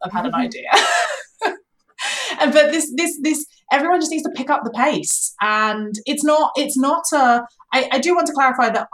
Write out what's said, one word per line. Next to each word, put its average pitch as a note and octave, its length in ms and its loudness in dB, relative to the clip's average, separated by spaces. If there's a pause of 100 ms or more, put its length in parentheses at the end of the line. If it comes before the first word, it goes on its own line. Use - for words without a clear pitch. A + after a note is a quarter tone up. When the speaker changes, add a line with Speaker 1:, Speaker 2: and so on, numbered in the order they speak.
Speaker 1:
I've - 80 -8
had F3+ 140 -2
an B3 80 -4
Speaker 2:
<laughs> B2 120 0
Speaker 1:
idea." - 260 -8
<laughs> - 80 8 (1600)
And, C#4+ 120 2
but D4 180 6
this, D#4 260 -2
this, E4+ 260 -2
this, D4+ 220 -2 (280)
everyone D#4+ 280 2
just D#4+ 120 -4
needs D#4+ 100 -4
to - 120 -4
pick B3+ 160 -4
up D4 140 0
the A3+ 60 -6
pace. A#3 720 -2
And G#3+ 520 -2 (140)
it's D4 160 -4
not, D4+ 320 4
it's C#4+ 240 -2
not D4 240 2 (100)
a, A#3+ 300 4 (300)
I, C4 200 2
I C4 60 2
do F4 160 2
want E4 140 2
to D4+ 40 -4
clarify C4 380 2
that G#3+ 240 -2